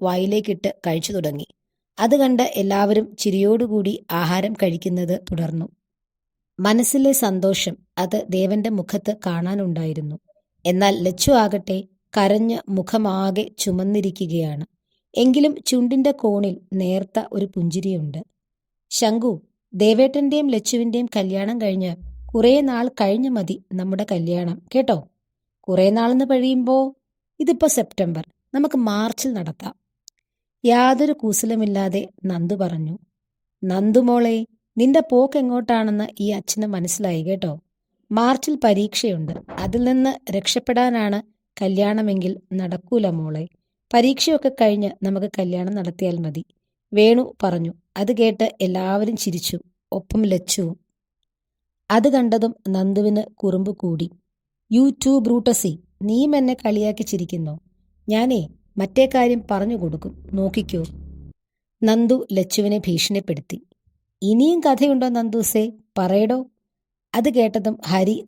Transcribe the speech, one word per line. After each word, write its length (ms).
വായിലേക്കിട്ട് 720
കഴിച്ചു 260
തുടങ്ങി. 340
അത് 180
കണ്ട് 260
എല്ലാവരും 720
ചിരിയോടുകൂടി 960
ആഹാരം 420
കഴിക്കുന്നത് 680
തുടർന്നു. 380
മനസ്സിലെ 520
സന്തോഷം 640
അത് 320
ദേവന്റെ 400
മുഖത്ത് 460
കാണാനുണ്ടായിരുന്നു. 920
എന്നാൽ 360
ലച്ചു 280
ആകട്ടെ 540
കരഞ്ഞ് 420
മുഖമാകെ 880
ചുമന്നിരിക്കുകയാണ്. 1080
എങ്കിലും 420
ചുണ്ടിന്റെ 440
കോണിൽ 500
നേർത്ത 500
ഒരു 120
പുഞ്ചിരിയുണ്ട്. 800
"ശങ്കു, 520
ദേവേട്ടന്റെയും 760
ലച്ചുവിന്റെയും 680
കല്യാണം 440
കഴിഞ്ഞ് 360
കുറേ 260
നാൾ 280
കഴിഞ്ഞ് 420
മതി 320
നമ്മുടെ 380
കല്യാണം, 500
കേട്ടോ?" 340
"കുറേ 300
നാളെന്ന് 340
കഴിയുമ്പോ?" 680
"ഇതിപ്പോ 280
സെപ്റ്റംബർ, 600
നമുക്ക് 240
മാർച്ചിൽ 540
നടത്താം." 480
യാതൊരു 480
കൂസലുമില്ലാതെ 960
നന്ദു 300
പറഞ്ഞു. 440
"നന്ദു 360
മോളെ, 460
നിന്റെ 320
പോക്ക് 280
എങ്ങോട്ടാണെന്ന് 680
ഈ 100
അച്ഛന് 360
മനസ്സിലായി 560
കേട്ടോ. 380
മാർച്ചിൽ 520
പരീക്ഷയുണ്ട്. 680
അതിൽ 260
നിന്ന് 480
രക്ഷപ്പെടാനാണ് 920
കല്യാണമെങ്കിൽ 800
നടക്കൂല 580
മോളെ. 380
പരീക്ഷയൊക്കെ 540
കഴിഞ്ഞ് 420
നമുക്ക് 360
കല്യാണം 360
നടത്തിയാൽ 440
മതി," 260
വേണു 500
പറഞ്ഞു. 320
അത് 200
കേട്ട് 440
എല്ലാവരും 560
ചിരിച്ചു, 420
ഒപ്പം 300
ലച്ചുവും. 580
അത് 180
കണ്ടതും 460
നന്ദുവിന് 540
കുറുമ്പ് 480
കൂടി. 400
"You 120
too, 300
ബ്രൂട്ടസി, 600
നീയും 340
എന്നെ 180
കളിയാക്കി 480
ചിരിക്കുന്നോ? 560
ഞാനേ 400
മറ്റേ 360
കാര്യം 360
പറഞ്ഞു 260
കൊടുക്കും, 560
നോക്കിക്കോ." 520
നന്ദു 480
ലച്ചുവിനെ 460
ഭീഷണിപ്പെടുത്തി. 880
"ഇനിയും 380
കഥയുണ്ടോ 480
നന്ദൂസേ? 640
പറയടോ." 480
അത് 200
കേട്ടതും 520
ഹരി 420